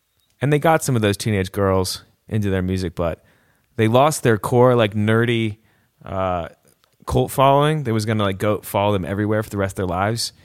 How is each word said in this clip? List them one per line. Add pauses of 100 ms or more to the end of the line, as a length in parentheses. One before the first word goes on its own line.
(400)
and
they
got
some
of
those
teenage
girls (240)
into
their
music,
but (520)
they
lost
their
core,
like,
nerdy, (480)
uh, (580)
cult
following
that
was
gonna,
like,
go
follow
them
everywhere
for
the
rest
of (120)
their
lives. (120)